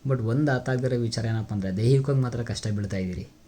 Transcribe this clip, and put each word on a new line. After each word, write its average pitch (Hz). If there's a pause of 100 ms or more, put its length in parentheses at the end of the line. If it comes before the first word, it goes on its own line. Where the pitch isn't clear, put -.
But 131
ಒಂದು 135
ಅರ್ಥ 127
ಆಗ್ದಿರೋ 127
ವಿಚಾರ 113
ಏನಪ್ಪ 110
ಅಂದ್ರೆ, 95
ದೈಹಿಕವಾಗಿ 135
ಮಾತ್ರ 120
ಕಷ್ಟ 110
ಬೀಳ್ತಾ 101
ಇದ್ದೀರಿ. 92 (220)